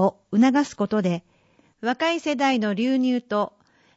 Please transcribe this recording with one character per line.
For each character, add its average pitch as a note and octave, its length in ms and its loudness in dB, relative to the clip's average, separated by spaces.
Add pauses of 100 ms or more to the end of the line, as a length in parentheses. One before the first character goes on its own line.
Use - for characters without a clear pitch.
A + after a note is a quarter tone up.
を - 180 0 (120)
促 C4 320 4
す - 120 -14
こ G3+ 120 -2
と G#3+ 140 -2
で、 F3 220 -2 (560)
若 B3+ 320 -2
い E4+ 80 -4
世 D4 140 -4
代 C4+ 240 0
の G#3 160 -2
流 B3 220 0
入 B3+ 240 0
と G#3 320 -4 (440)